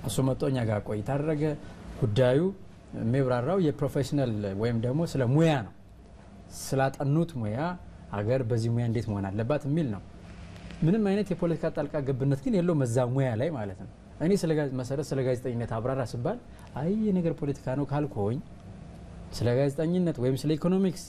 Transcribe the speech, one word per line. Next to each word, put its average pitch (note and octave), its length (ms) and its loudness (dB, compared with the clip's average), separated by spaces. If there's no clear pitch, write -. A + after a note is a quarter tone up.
እሱ C3+ 180 -2
መጥቶ C3 240 2
እኛ C3+ 180 2
ጋር G#2+ 200 2
ቆይታ G#2+ 280 -4
አደረገ። D3 320 0
ጉዳዩ B2+ 440 4
የሚብራራው B2 640 2
የፕሮፌሽናል C#3+ 720 0
ወይም A#2 220 2
ደግሞ B2 260 0
ስለ C3+ 220 0
ሙያ D#3 320 6
ነው። G2 140 -8
ስላጠኑት C#3+ 760 2
ሙያ A2+ 260 -2
ሀገር G#2+ 340 2
በዚህ A2+ 260 0
ሙያ A#2 160 2
እንዴት A2+ 200 0
መሆን G2+ 200 -2
አለባት A2+ 380 0
የሚል D3 260 0
ነው። F#2+ 120 -6
ምንም G3+ 240 4
አይነት G3 220 2
የፖለቲካ E3+ 440 0
ጣልቃ D3 300 -4
ገብነት C3+ 400 2
ግን B3 120 0
የለውም F3 280 4
እዛ A#2 160 2
ሙያ C3 260 2
ላይ B2 180 0
ማለት G#2 280 -6
ነው። G2 100 -14
እኔ E3 160 2
ስለ E3 180 0
ጋዝ-፣ D3 200 0
መሰረት C3+ 320 -2
ስለ C#3 160 -2
ጋዜጠኝነት B2 500 0
አብራራ B2 340 -2
ስባል A#2+ 320 -4
አይ C#3+ 160 -2
ይሄ G#3+ 200 0
ነገር E3+ 220 2
ፖለቲካ C#3+ 320 -4
ነው C#3+ 100 0
ካልኩኝ C3 520 0
ስለ - 220 0
ጋዜጠኝነት D#3+ 640 2
ወይም B2+ 200 2
ስለ D3 160 0
ኢኮኖሚክስ F3+ 560 2